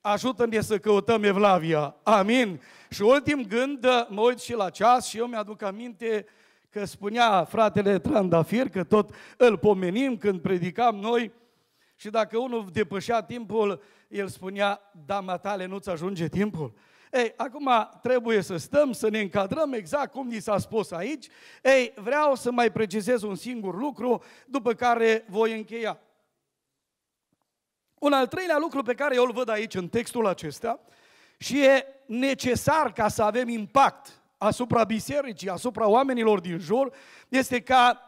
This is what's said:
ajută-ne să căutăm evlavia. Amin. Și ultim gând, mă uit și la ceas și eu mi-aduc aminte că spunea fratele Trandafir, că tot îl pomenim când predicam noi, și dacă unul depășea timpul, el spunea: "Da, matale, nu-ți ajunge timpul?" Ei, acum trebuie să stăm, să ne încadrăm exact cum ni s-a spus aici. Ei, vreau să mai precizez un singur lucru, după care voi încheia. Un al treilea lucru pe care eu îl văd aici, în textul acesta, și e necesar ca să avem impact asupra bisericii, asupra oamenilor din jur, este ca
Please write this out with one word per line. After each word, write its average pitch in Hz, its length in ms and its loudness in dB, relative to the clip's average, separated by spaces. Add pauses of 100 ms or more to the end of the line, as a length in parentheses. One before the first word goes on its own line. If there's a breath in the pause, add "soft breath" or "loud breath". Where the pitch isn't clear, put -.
ajută-ne 220 600 0
să 202 180 -2
căutăm 208 440 2
evlavia. 180 800 2
Amin. 208 580 2 (300 loud breath)
Și - 120 -6
ultim 277 400 4
gând, 240 440 -4 (220)
mă 208 120 -6
uit 240 180 2
și - 160 -10
la 196 160 -2
ceas 233 360 2
și 208 120 -10
eu 233 80 -4
mi-aduc 214 360 -10
aminte 214 640 -6 (440 soft breath)
că 208 140 -6
spunea 208 600 0
fratele 202 540 2
Trandafir, 190 680 2
că 180 160 -4
tot 214 300 2 (220 loud breath)
îl 226 220 6
pomenim 208 580 2
când 190 240 -2
predicam 185 560 0
noi, 226 360 -2 (640)
și 214 140 -14
dacă 220 280 -2
unul 233 340 -4
depășea 214 500 -2
timpul, 208 600 -4 (260 soft breath)
el 196 200 -8
spunea: 202 520 -4 (260)
"Da, 196 140 -4
matale, 190 460 -6
nu-ți 190 240 -10
ajunge 170 380 -6
timpul?" 160 440 -4 (400 soft breath)
Ei, 240 240 0
acum 269 340 -4 (320)
trebuie 233 380 2
să 185 160 -6
stăm, 277 360 0
să 220 160 -2
ne 214 120 -2
încadrăm 208 520 -2
exact 240 400 -4
cum 254 160 -10
ni 226 120 -8
s-a 202 180 -2
spus 208 320 -4
aici. 220 360 -8 (360 loud breath)
Ei, 254 340 4
vreau 269 380 0
să 233 160 -4
mai 240 220 2
precizez 220 500 -2
un 202 120 -6
singur 196 420 -10
lucru, 240 460 -4 (240 loud breath)
după 240 260 -2
care 226 560 2
voi 226 280 0
încheia. 214 440 -10 (2000)
Un 294 100 4
al 262 140 2
treilea 330 320 -2
lucru 285 240 -4
pe 233 120 -2
care 277 200 -2
eu 247 100 4
îl 247 80 -2
văd 226 160 -4
aici, 220 260 -4
în 180 140 -6
textul 233 380 -2
acesta, 180 540 -6 (560 soft breath)
și 277 280 0
e 269 220 6 (200)
necesar 254 840 0
ca 214 160 0
să - 140 -2
avem 226 260 0
impact 233 720 0 (160)
asupra 226 460 0
bisericii, 220 640 -4
asupra 214 400 -2
oamenilor 226 520 4
din 175 180 -8
jur, 226 360 0 (340 loud breath)
este 254 320 0
ca 247 480 4